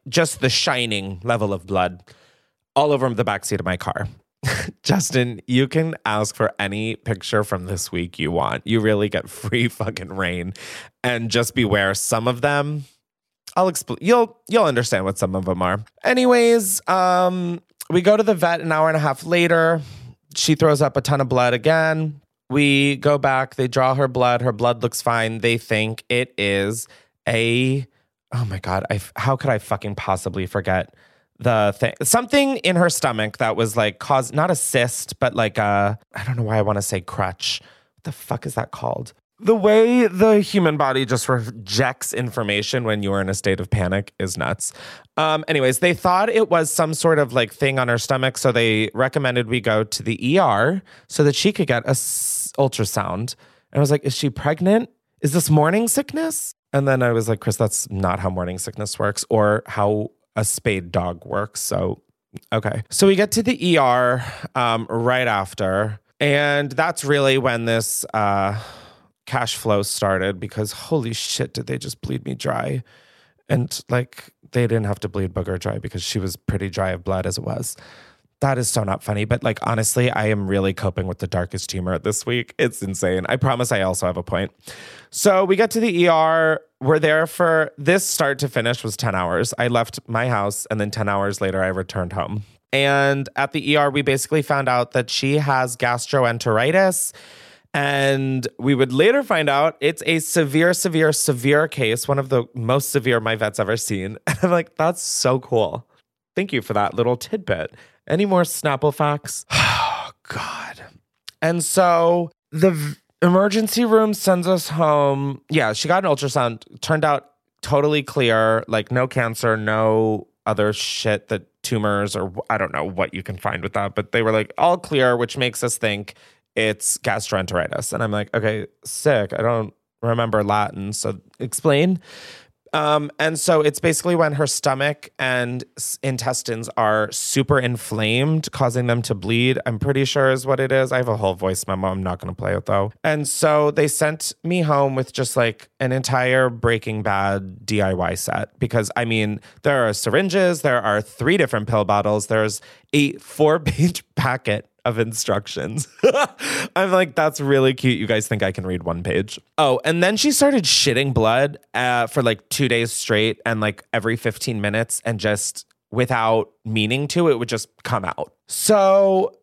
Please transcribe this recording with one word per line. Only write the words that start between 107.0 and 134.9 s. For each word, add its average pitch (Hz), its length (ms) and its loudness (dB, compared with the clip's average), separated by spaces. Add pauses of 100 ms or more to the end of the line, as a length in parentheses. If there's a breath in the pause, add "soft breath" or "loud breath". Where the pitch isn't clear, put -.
tidbit. 101 560 -6 (340 soft breath)
Any 185 160 0
more 185 180 2
Snapple 147 520 -2
facts?" 147 560 -4
<sighs> - 20 -10
Oh, - 600 -2 (100)
God. - 640 -12 (580)
And 165 200 0
so 170 680 4 (200)
the 165 200 4
v-, 147 260 -4 (240)
emergency 202 640 4
room 220 300 4
sends 180 340 0
us 180 220 0
home. 143 800 2
Yeah, 123 240 2
she - 120 -4
got 180 160 2
an 180 80 0
ultrasound. 127 720 -2
Turned 156 240 0
out 147 280 0 (280)
totally 147 420 2
clear, 113 640 2
like, 110 220 -2
no 127 160 0
cancer, 117 500 0
no 110 720 0 (180)
other 107 260 0
shit, - 560 -4
that 101 180 -6 (160)
tumors 104 540 -2
or 95 140 -4
wh-, - 180 -8
I 110 80 0
don't 95 160 -2
know 73 120 -4
what 92 280 -4
you 92 100 -8
can 95 140 -10
find 92 260 -6
with 101 120 -6
that. 101 200 -4
But - 180 -6
they 117 100 2
were 110 100 2
like, 107 240 -2
"All 175 220 2
clear," 131 360 2
which 120 220 -2
makes 123 260 -4
us 123 140 -2
think 101 380 -4 (420 soft breath)
it's 107 420 0
gastroenteritis. - 920 -2
And - 100 -4
I'm 110 80 -2
like, 104 240 -4
"Okay, 107 320 -2 (180)
sick. 110 540 0
I - 40 -2
don't 113 320 -2 (280)
remember 113 400 0
Latin, 104 500 -2
so 104 280 -6 (180)
explain." 156 640 0 (760 loud breath)
Um, 151 420 0
and 156 220 0
so 160 220 4
it's 147 180 0
basically 175 360 0
when 151 180 2
her 143 120 0
stomach 143 600 -2 (100)